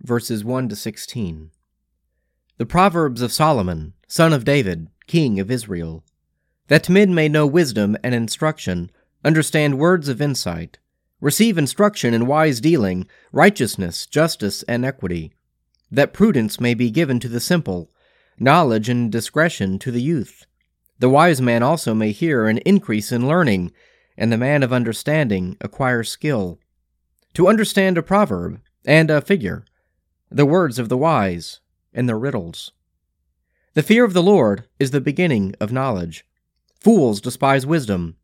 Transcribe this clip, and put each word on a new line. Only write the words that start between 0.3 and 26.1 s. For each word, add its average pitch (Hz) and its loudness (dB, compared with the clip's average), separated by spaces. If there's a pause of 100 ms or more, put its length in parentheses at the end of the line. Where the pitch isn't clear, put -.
one 127 -4
to 104 -10
sixteen. 85 -10 (1040)
The 117 -6
Proverbs 165 0
of 120 -4
Solomon, 92 -2 (140)
son 165 2
of 131 0
David, 98 0 (180)
king 135 0
of 95 -4
Israel. 90 -6 (640)
That 151 4
men 185 4
may 156 2
know 151 2
wisdom 107 2
and 123 -2
instruction, 113 -4 (320)
understand 151 0
words 165 2
of 123 -4
insight, 90 -6 (420)
receive 185 2
instruction 156 0
in 117 0
wise 147 2
dealing, 107 0 (240)
righteousness, 127 0
justice, 147 -2
and 120 -4
equity, 87 -8 (580)
that 139 0
prudence 143 0
may 120 0
be 117 0
given 127 0
to 120 -8
the 117 -6
simple, 101 -2 (480)
knowledge 120 2
and 120 0
discretion 110 -2
to 131 -8
the 120 -4
youth. 143 -6 (540)
The 127 4
wise 147 4
man 117 2
also 143 0
may 110 0
hear 123 0
and 110 0
increase 123 0
in 123 -2
learning, 123 0 (460)
and 110 0
the 113 0
man 139 2
of 123 -2
understanding 113 -2
acquire 123 -4
skill. 107 -6 (760)